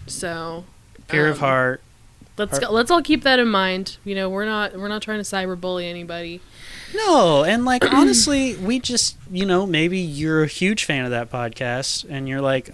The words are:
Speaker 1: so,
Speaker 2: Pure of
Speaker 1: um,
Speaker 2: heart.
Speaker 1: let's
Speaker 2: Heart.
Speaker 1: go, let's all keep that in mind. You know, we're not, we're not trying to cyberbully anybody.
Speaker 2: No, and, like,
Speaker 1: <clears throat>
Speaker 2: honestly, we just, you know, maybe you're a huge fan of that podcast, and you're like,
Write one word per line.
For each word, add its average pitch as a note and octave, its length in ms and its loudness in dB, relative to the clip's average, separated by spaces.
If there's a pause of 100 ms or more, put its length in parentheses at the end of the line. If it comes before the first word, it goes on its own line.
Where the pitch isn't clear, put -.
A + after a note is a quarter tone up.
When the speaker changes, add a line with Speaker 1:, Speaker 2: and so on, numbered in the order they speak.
Speaker 1:
so, E3 580 -8 (440)
Speaker 2:
Pure D3+ 200 2
of D3 80 0
Speaker 1:
um, C#3+ 40 -8
Speaker 2:
heart. C3 420 2 (560)
Speaker 1:
let's G#3 140 -4
Speaker 2:
Heart. C4+ 100 0
Speaker 1:
go, G#3+ 100 -2
let's A#3 180 2
all E4+ 120 4
keep D4 220 2
that C4 140 4
in A#3 100 4
mind. F#3+ 560 0
You G3 100 -6
know, F#3+ 160 -2
we're G3+ 160 -4
not, G#3 300 -4
we're G3 120 -8
not G#3 140 -6
trying G#3+ 160 -6
to G3+ 60 -6
cyberbully F3+ 640 -4
anybody. E3+ 520 -10 (540)
Speaker 2:
No, A#3 500 6
and, A#3 220 2
like, B3+ 180 2
Speaker 1:
<clears throat> - 80 2
Speaker 2:
honestly, C4+ 640 4
we G#3+ 240 0
just, - 360 -2 (140)
you F#3 140 -2
know, F#3+ 220 2
maybe F3 320 0
you're D#3 440 0
a D3+ 60 2
huge G3+ 360 0
fan C3+ 200 0
of B2 60 -4
that A#2+ 200 -4
podcast, B2 800 -4
and C3+ 200 -6
you're C#3 120 -4
like, C3+ 340 0